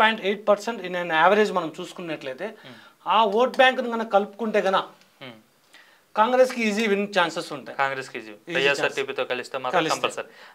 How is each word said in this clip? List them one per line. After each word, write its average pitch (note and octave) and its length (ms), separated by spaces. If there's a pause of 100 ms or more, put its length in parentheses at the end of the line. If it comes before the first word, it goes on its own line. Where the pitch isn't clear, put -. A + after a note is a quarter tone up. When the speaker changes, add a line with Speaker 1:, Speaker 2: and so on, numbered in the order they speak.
Speaker 1:
పాయింట్ A3 200
ఎయిట్ G3+ 280
పర్సెంట్ G#3 340
in F3+ 100
an F3 160 (200)
average G#3 240
మనం E3 280
చూసుకున్నట్లయితే, D#3+ 680
Speaker 2:
మ్మ్. C#3 280 (320)
Speaker 1:
ఆ G3+ 180
ఓట్ A3 320
బ్యాంక్ను B3+ 340
కనుక A3+ 220
కలుపుకుంటే G#3 460
గన, F#3+ 180
Speaker 2:
మ్మ్. - 560 (840)
Speaker 1:
కాంగ్రెస్కి B3 520
ఈజీ G#3+ 180
విన్ G3+ 220 (100)
ఛాన్సెస్ E3 340
ఉంటాయి. B2 260
Speaker 2:
కాంగ్రెస్కి C3+ 400
ఈజీ. A2 120
Speaker 1:
ఈజీ G#2 240
Speaker 2:
వైఎస్ఆర్టీపీతో C3+ 680
Speaker 1:
ఛాన్స్. B2 80
Speaker 2:
కలిస్తే B2 280
మాత్రం C3 220
Speaker 1:
కలిస్తే. D3 200
Speaker 2:
కంపల్సరీ. A#2+ 240 (300)